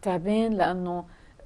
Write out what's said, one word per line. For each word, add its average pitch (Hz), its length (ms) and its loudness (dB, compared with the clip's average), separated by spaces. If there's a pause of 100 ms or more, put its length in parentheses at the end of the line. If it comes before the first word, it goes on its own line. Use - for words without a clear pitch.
تعبان 208 500 0
لأنه، 180 520 0 (420)